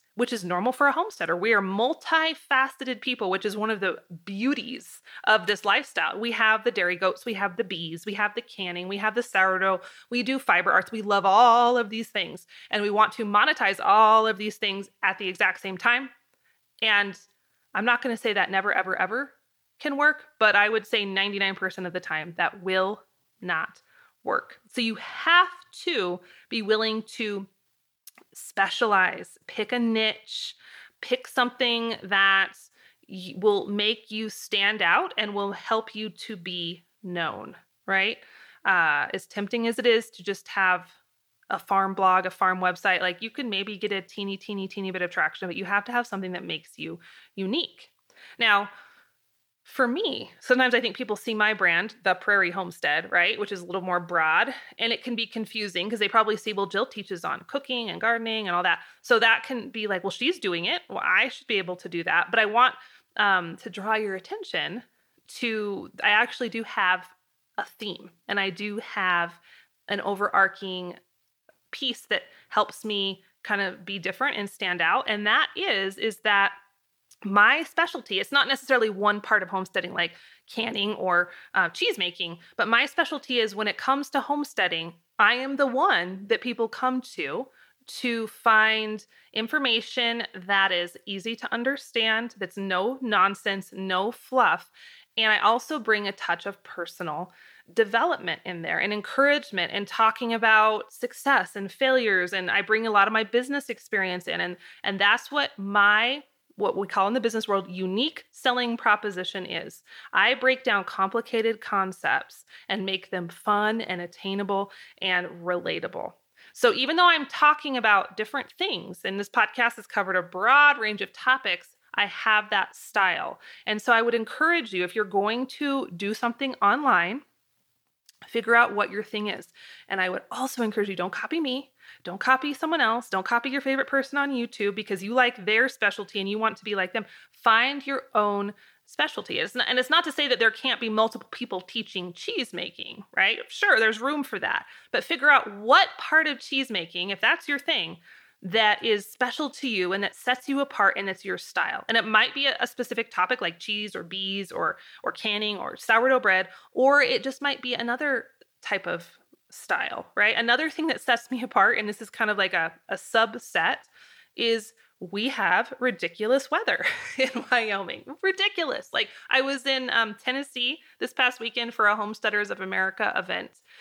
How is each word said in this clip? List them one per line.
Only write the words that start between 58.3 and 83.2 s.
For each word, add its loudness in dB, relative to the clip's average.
and 0
all 2
that." -2
So 4
that 4
can -8
be -8
like, -2
"Well, -4
she's -2
doing -4
it. -2
Well, -8
I 4
should -14
be 0
able -4
to -14
do -6
that." 0
But 2
I 4
want, 4
um, 0
to -14
draw -4
your -2
attention -8
to, -6
I 4
actually 0
do -8
have 0
a -4
theme, -14
and -4
I 0
do -8
have -2
an -4
overarching -2
piece -8
that -2
helps -2
me -4
kind -2
of -6
be -10
different -4
and -6
stand -4
out. 2
And -2
that 2
is, -2
is -4
that 4
my 6
specialty, -2
it's -6
not 4
necessarily 2
one 0
part 2
of -8
homesteading, -4
like -2
canning -4
or, 0
uh, 2
cheese -2
making, -6
but 0
my 4
specialty -2